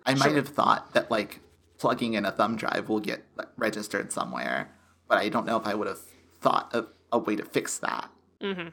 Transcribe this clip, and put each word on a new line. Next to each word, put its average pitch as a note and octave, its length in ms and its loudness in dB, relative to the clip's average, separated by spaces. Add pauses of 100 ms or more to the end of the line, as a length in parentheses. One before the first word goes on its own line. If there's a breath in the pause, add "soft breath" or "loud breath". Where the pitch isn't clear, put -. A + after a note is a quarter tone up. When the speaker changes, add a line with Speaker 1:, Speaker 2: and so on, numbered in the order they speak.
Speaker 1:
I C3+ 100 4
might C#3 140 6
Speaker 2:
Sure. D3+ 60 2
Speaker 1:
have C#3 140 2
thought A2 440 2
that, - 180 2
like, G#2+ 280 0 (380)
plugging B2 360 0
in G2+ 120 0
a F#2+ 60 0
thumb A2 240 2
drive - 340 -2
will G#2+ 100 2
get, A2+ 240 -4 (120)
like, - 220 -8
registered G#2+ 540 -4
somewhere, B1 600 -4 (360 soft breath)
but G#2+ 120 6
I G2+ 100 0
don't A#2 160 0
know A2+ 120 0
if G#2+ 100 -2
I G#2 80 -2
would G2+ 120 -2
have F#2+ 120 -8 (420)
thought - 320 2
of A2 140 -2 (240)
a A#2 80 2
way A2 160 0
to - 100 -4
fix - 340 -4
that. - 300 -4 (320)
Speaker 2:
Mm-hmm. F3+ 320 -6